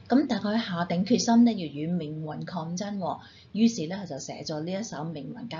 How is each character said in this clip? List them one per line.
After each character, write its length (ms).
咁 180
但 140
佢 180
下 260
定 200
決 140
心 260
呢， 60
要 80
與 260
命 400
運 200
抗 300
爭 220
喎， 220
於 160
是 180
呢， 180
佢 40
就 100
寫 260
咗 180
呢 100
一 100
首 220
《命 320
運 140
交 100